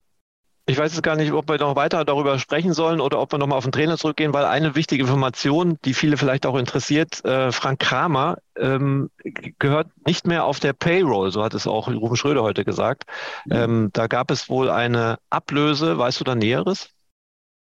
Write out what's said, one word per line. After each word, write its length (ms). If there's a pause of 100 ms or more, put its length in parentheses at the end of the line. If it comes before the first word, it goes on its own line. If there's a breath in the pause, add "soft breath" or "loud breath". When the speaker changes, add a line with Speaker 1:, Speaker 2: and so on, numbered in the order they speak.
(680)
Speaker 1:
ich 120
weiß 160
jetzt 80
gar 140
nicht, 160
ob 180
wir 80
noch 180
weiter 300
darüber 320
sprechen 340
sollen 260
oder 220
ob 120
wir 60
noch 80
mal 100
auf 80
den 80
Trainer 260
zurückgehen, 340
weil 140
eine 280
wichtige 280
Information, 840
die 80
viele 240
vielleicht 300
auch 100
interessiert, 680
äh, 300
Frank 280
Kramer, 580 (200)
ähm, 520 (120)
g-, 360
gehört 300 (180)
nicht 200
mehr 200
auf 140
der 120
Payroll, 600
so 120
hat 80
es 140
auch 220
Ruben 280
Schröder 260
heute 220
gesagt. 380 (420 loud breath)
Speaker 2:
Mhm. 80
Speaker 1:
Ähm, 400
da 140
gab 240
es 180
wohl 220
eine 480 (100)
Ablöse, 680
weißt 220
du 40
da 100
Näheres? 540 (840)